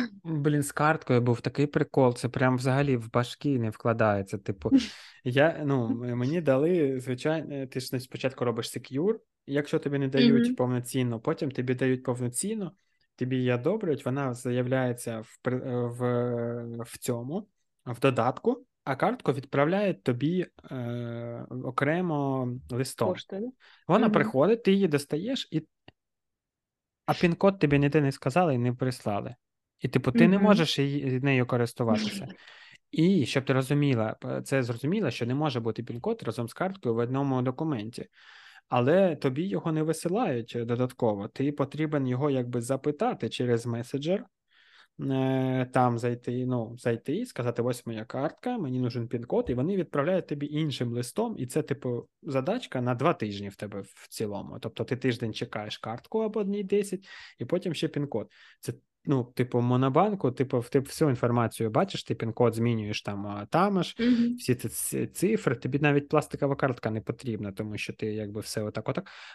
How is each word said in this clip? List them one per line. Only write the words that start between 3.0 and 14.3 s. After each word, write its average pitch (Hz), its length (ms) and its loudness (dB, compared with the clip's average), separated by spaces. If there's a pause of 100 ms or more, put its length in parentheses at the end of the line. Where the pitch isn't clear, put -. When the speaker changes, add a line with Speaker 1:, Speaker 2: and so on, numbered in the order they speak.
Speaker 2:
башки 123 460 0
не 113 120 0
вкладається. 107 680 2
Типу, - 320 -4 (280)
Speaker 1:
<laughs> - 260 -18
Speaker 2:
я, 143 400 4
ну, 139 200 2
м-, 120 320 -2
мені 139 240 0
дали, 139 600 2
звичайно, 139 680 -4
ти 127 140 -6
ж 127 200 -4
спочатку 127 440 -4
робиш 117 320 -2
secure, 156 380 -2 (320)
якщо 143 320 0
тобі 143 200 -2
не 135 100 0
дають 131 380 6
Speaker 1:
Мгм. 247 80 0
Speaker 2:
повноцінно, 123 680 0
потім 151 300 -2
тобі 127 240 -2
дають 131 280 0
повноцінно, 131 680 -4 (440)
тобі 127 200 -2
її 127 160 2
одобрюють, 156 520 0
вона 131 300 -2